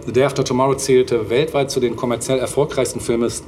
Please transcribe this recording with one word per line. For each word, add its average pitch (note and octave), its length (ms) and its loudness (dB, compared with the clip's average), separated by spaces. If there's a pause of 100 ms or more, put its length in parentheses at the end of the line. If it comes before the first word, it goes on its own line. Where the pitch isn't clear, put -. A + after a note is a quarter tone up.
The - 80 -8
Day C3 120 4
After C3+ 200 0
Tomorrow C3+ 320 0
zählte B2 540 2
weltweit C#3 400 0
zu C3 100 -2
den A#2 160 0
kommerziell A#2+ 420 -2
erfolgreichsten B2+ 640 0
Filmes, A#2 480 -2